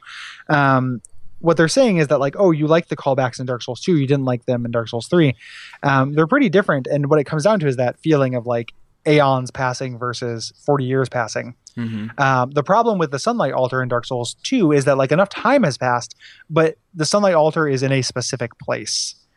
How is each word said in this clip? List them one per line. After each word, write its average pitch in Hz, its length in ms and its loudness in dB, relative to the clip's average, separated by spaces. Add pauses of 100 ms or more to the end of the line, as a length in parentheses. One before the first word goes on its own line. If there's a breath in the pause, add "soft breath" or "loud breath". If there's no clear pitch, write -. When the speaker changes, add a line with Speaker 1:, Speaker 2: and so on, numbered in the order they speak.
(500 loud breath)
Speaker 1:
um, 131 520 2 (380)
what 165 180 2
they're 165 100 6
saying 226 300 4
is 156 120 2
that, 147 100 2
like, 139 180 -2
"Oh, 196 140 4
you 151 160 0
like 165 220 2
the 160 60 -6
callbacks 131 440 -2
in 127 80 -8
Dark 123 160 -6
Souls 123 180 -10
two, 185 160 2
you 139 80 2
didn't 135 200 0
like 123 200 -2
them 120 180 -2
in 117 60 -6
Dark 117 200 -4
Souls 117 180 -8
three." 160 260 4 (480 loud breath)
Um, 139 320 2
they're 156 140 2
pretty 262 220 2
different, 165 360 0
and 143 240 -2
what 156 80 4
it 147 60 2
comes 151 220 -2
down 214 160 2
to 151 60 0
is 127 100 0
that 123 220 -2
feeling 139 360 2
of, 117 100 -6
like, 120 280 -4 (340)
aeons 135 420 2
passing 127 480 -6
versus 117 560 -8 (100)
forty 139 220 0
years 131 240 0
passing. 120 460 -6 (200)
Speaker 2:
Mm-hmm. 113 460 -8
Speaker 1:
Um, 135 300 0
the 147 100 -2
problem 214 380 2
with 160 100 -2
the 139 80 -6
sunlight 175 360 -2
altar 131 280 0
in 127 80 -4
Dark 120 160 -2
Souls 120 380 -6
two 208 280 2
is 143 140 4
that, 139 140 4
like, 135 120 0
enough 185 180 2
time 262 340 0
has 143 160 -2
passed, 123 360 -2 (320 loud breath)
but 160 280 2 (180)
the 156 120 -4
sunlight 202 280 2
altar 156 340 2
is 135 140 0
in 135 100 0
a 135 120 2
specific 120 560 -8
place, - 560 -6 (220)